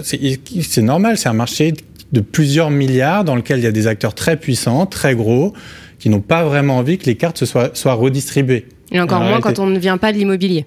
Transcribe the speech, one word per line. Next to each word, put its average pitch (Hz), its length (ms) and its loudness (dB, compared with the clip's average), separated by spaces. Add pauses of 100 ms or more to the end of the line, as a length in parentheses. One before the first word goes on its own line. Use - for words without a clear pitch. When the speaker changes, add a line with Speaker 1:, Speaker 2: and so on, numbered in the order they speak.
Speaker 1:
c'est, 131 340 -4 (240)
c'est - 200 -2
normal, 185 360 2
c'est - 100 -2
un 117 40 0
marché 120 420 0 (380)
de 123 80 2
plusieurs 151 500 2
milliards 139 540 2
dans 147 100 0
lequel 127 240 0
il 117 60 0
y - 20 2
a 110 60 2
des 107 160 2
acteurs 107 260 -2
très 165 220 -2
puissants, 135 500 0
très 139 300 0
gros, 120 380 0 (440)
qui - 100 -2
n'ont 104 120 2
pas 165 240 0
vraiment 143 320 2
envie 131 220 0
que - 80 -10
les 117 100 2
cartes 170 220 -2
se 127 80 -2
soient, 123 280 0
soient 131 200 0
redistribuées. 131 720 0 (260)
Speaker 2:
Et 277 80 2
encore 180 160 0
Speaker 1:
En 180 60 2
Speaker 2:
moins 185 60 2 (100)
Speaker 1:
réalité. 220 160 0
Speaker 2:
quand - 100 -4
on - 20 0
ne 190 140 2
vient 185 180 0
pas 214 140 0
de 208 60 -2
l'immobilier. 190 480 0